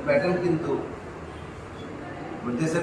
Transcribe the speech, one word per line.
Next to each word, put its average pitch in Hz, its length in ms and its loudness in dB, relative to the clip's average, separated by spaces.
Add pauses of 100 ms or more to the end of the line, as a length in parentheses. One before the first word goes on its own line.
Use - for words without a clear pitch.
প্যাটেল 165 280 6
কিন্তু 160 440 4 (1800)
দেশের 160 240 2